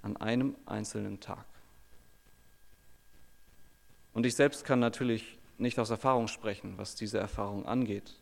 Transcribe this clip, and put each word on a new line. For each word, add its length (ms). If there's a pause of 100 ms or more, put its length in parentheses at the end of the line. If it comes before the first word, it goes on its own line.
an 160
einem 380 (100)
einzelnen 540
Tag. 260 (2750)
Und 120
ich 100
selbst 280
kann 160
natürlich 580 (200)
nicht 220
aus 100
Erfahrung 380
sprechen, 500
was 180
diese 240
Erfahrung 460
angeht. 560